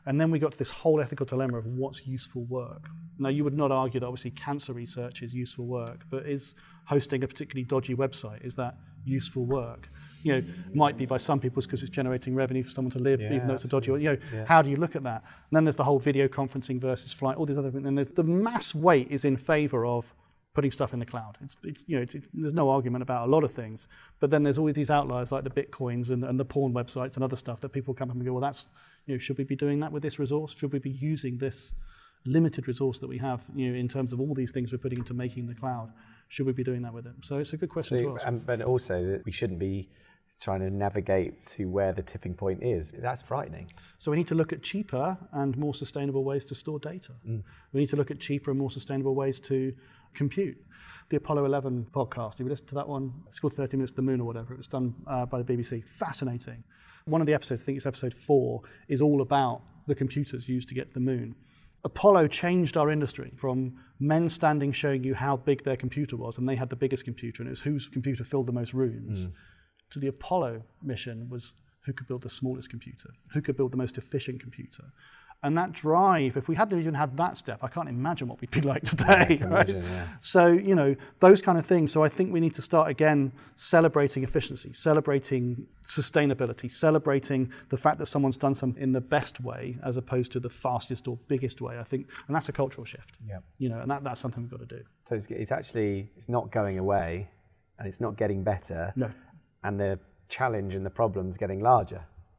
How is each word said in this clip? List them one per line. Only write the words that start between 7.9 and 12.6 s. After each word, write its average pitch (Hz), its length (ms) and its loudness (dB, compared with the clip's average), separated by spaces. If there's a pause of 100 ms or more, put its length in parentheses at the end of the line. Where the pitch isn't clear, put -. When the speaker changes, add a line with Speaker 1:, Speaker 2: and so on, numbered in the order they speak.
Speaker 1:
website, 123 500 -4
is 127 100 -10
that 123 220 -6 (280)
useful 131 420 -2
work? 120 420 -4 (340)
You 151 120 2
know, 127 80 2 (320)
might 147 240 4
be 131 80 -2
by 131 100 0
some 135 240 0
people's 127 260 -2
'cause 120 160 -6
it's - 80 -8
generating 127 440 -2
revenue 131 280 0